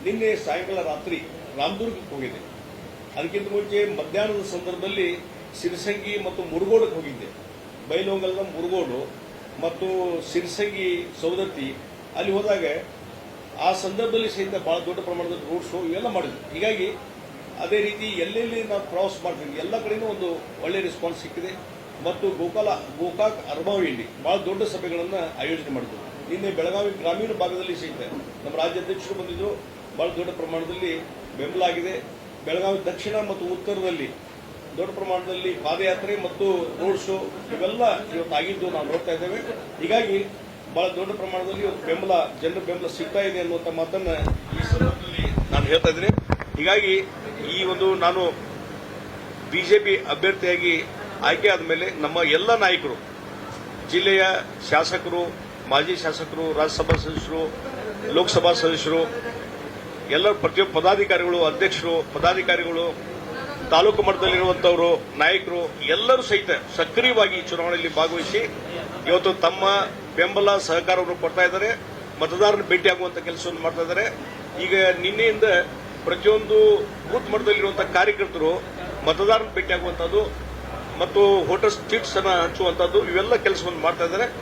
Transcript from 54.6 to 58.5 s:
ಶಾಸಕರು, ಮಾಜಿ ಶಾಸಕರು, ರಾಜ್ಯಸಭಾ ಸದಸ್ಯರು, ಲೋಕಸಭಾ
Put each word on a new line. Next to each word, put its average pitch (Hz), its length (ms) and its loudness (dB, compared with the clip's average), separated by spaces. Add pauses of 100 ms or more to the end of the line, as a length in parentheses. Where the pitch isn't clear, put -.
ಶಾಸಕರು, 170 640 2 (340)
ಮಾಜಿ 151 280 2
ಶಾಸಕರು, 160 560 -4
ರಾಜ್ಯಸಭಾ 156 440 2
ಸದಸ್ಯರು, 156 460 -4 (720)
ಲೋಕಸಭಾ 175 400 4